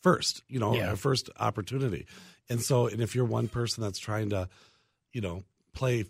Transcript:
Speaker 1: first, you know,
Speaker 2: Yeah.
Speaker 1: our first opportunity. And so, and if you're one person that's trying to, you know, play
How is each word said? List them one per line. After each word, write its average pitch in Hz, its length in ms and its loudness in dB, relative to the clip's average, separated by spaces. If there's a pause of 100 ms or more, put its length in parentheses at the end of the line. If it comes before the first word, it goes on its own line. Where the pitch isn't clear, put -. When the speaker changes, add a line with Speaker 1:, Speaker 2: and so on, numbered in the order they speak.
Speaker 1:
first, - 480 4
you 127 100 -4
know, 110 160 4
Speaker 2:
Yeah. 107 160 2
Speaker 1:
our 104 60 -2
first 131 340 0 (100)
opportunity. 110 640 -2 (440)
And 117 100 0
so, 123 260 4
and 110 140 -2
if 110 140 0
you're 123 100 2
one 117 240 0
person 117 340 -4
that's 101 160 -4
trying 107 320 -2
to, 92 180 -2 (640)
you 120 100 -4
know, 90 200 -6 (300)
play 123 380 0